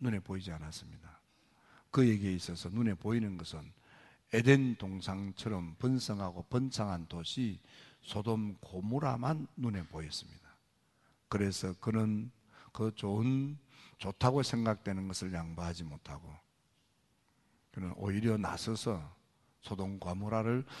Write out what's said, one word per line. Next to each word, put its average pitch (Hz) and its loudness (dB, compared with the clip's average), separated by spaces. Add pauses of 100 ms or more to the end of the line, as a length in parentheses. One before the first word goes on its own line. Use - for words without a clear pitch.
눈에 110 0
보이지 95 -6
않았습니다. - -12 (680)
그에게 107 6
있어서 87 -4
눈에 110 2
보이는 107 0
것은 80 -10 (600)
에덴 127 8
동상처럼 95 -4
번성하고 101 0
번창한 107 0
도시 87 -4 (400)
소돔 107 -2
고모라만 123 -2 (100)
눈에 104 -2
보였습니다. - -10 (920)
그래서 95 0
그는 110 0 (420)
그 110 -2
좋은, 131 0 (400)
좋다고 127 2
생각되는 101 0
것을 92 -6
양보하지 85 -4
못하고, 73 -12 (1400)
그는 92 -6
오히려 107 2
나서서 104 -2 (460)
소돔 98 -4
고모라를 110 0 (140)